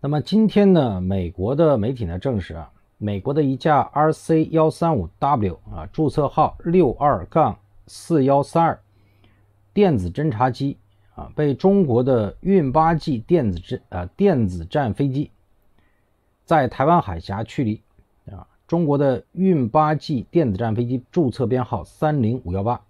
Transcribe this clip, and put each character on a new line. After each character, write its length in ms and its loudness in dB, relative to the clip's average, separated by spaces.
那 80 -6
么 120 -2
今 280 2
天 240 4
呢， 280 2
美 300 -2
国 240 -4
的 240 2
媒 140 -2
体 120 -6
呢 140 -8
证 220 -2
实 140 -12
啊， 180 -16
美 220 -6
国 120 -6
的 80 0
一 160 0
架 220 2
R 340 0
C 340 0
幺 220 2
三 280 -2
五 120 -4
W 400 -2
啊， 200 -12
注 180 0
册 180 -2
号 360 0
六 300 4
二 320 0
杠 300 0
四 380 -2
幺 180 4
三 220 0
二 160 -2
电 240 4
子 140 -4
侦 220 -2
察 180 0
机 260 -6
啊， 220 -16
被 180 0
中 320 2
国 160 2
的 380 0
运 320 2
八 200 2
G 260 -2
电 340 0
子 80 -6
侦-， 280 -10
啊， 160 -8
电 320 2
子 160 -8
战 280 -2
飞 160 -2
机 220 -6
在 220 2
台 180 -4
湾 160 4
海 200 -8
峡 240 -8
驱 180 -6
离 180 -2
啊。 160 -20
中 180 0
国 140 2
的 320 0
运 380 0
八 260 2
G 340 -6
电 220 0
子 60 -2
战 180 -2
飞 100 -2
机 280 -4
注 180 0
册 160 -2
编 180 0
号 200 -6
三 360 -4
零 240 0
五 80 -8
幺 120 -4
八。 260 -4